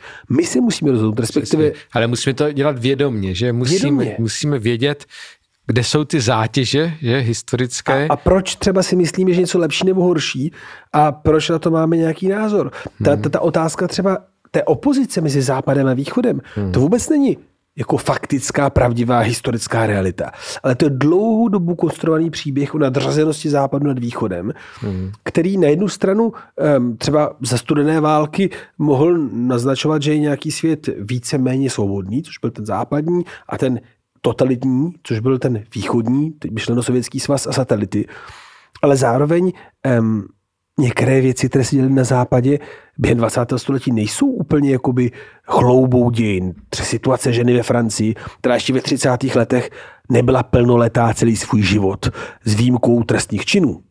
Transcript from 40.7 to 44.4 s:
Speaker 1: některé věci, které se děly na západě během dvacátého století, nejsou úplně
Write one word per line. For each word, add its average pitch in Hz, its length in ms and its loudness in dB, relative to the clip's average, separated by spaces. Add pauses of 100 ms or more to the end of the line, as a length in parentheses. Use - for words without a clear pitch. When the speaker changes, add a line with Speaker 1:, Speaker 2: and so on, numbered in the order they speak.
Speaker 1:
některé 131 420 2
věci, 131 280 0
které 135 140 2
se 131 120 -2
děly 131 140 2
na 135 140 4
západě 127 560 2 (380)
během 135 200 2
dvacátého 117 420 0
století, 135 320 -2
nejsou 110 360 0
úplně 151 440 0